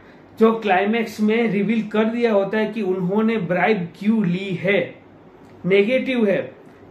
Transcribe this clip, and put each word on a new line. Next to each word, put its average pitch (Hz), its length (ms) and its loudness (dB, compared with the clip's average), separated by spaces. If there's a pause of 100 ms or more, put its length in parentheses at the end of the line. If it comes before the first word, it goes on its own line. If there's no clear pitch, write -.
(400)
जो 220 120 4
climax 214 680 0
में 214 300 2
reveal 208 320 0
कर 214 220 0
दिया 233 280 0
होता 196 260 0
है 214 140 -2
कि 220 100 -6
उन्होंने 196 560 0
bribe 180 500 0 (100)
क्यों 208 280 0
ली 185 280 -4
है, 190 400 0 (720)
Negative 240 600 2
है, 156 260 -2 (380)